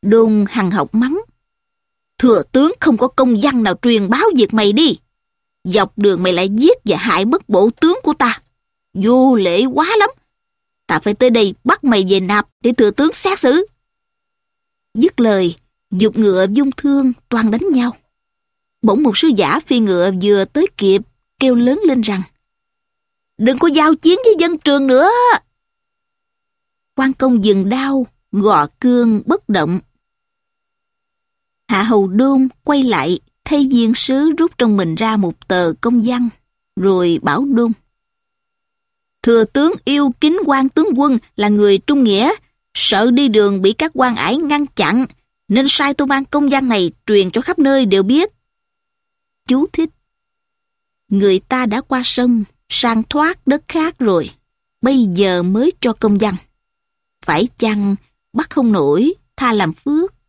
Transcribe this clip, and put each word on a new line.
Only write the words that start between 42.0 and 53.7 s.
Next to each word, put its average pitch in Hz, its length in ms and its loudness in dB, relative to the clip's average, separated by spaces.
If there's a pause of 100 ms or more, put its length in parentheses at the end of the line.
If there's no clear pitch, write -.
nghĩa, 220 280 2 (420)
sợ 214 360 0
đi 269 180 2
đường 202 340 0
bị 196 100 2
các 311 220 -4
quan 254 220 -2
ải 180 200 -4
ngăn 294 300 -2
chặn, 220 400 -2 (420)
nên 247 200 0
sai 277 260 -2
tôi 285 120 -2
mang 277 180 -2
công 285 240 -2
văn 269 200 -2
này 190 240 0 (140)
truyền 202 240 2
cho 220 100 -2
khắp 359 180 -6
nơi 269 280 2
đều 196 160 2
biết." 285 300 0 (1120)
Chú 269 260 0
thích: 320 180 -4 (1160)
người 196 300 2
ta 254 280 -4
đã 214 140 -4
qua 262 240 -4
sông, 240 400 0 (240)
sang 226 340 -2
thoát 311 440 -4
đất 285 220 -2
khác 330 300 -4